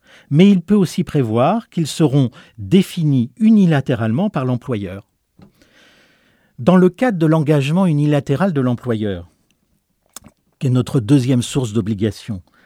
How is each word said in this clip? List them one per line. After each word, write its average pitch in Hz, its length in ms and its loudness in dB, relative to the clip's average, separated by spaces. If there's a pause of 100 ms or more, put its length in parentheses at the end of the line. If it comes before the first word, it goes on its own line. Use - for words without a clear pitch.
(300)
mais 180 200 4
il 185 120 2
peut 208 120 -2
aussi 190 300 -2
prévoir 135 640 -2
qu'ils 165 180 -4
seront 139 440 0 (260)
définis 139 800 0
unilatéralement 165 920 2
par 135 160 -4
l'employeur. 104 600 -6 (1500)
Dans 175 200 4
le 185 100 4
cadre 226 300 -2
de 160 80 0
l'engagement 156 580 0
unilatéral 147 720 0
de 139 80 -2
l'employeur, 110 640 -4 (1300)
qui 139 100 -2
est - 20 0
notre 127 300 0
deuxième 123 420 2
source 117 320 -6
d'obligation, 104 680 -4 (240)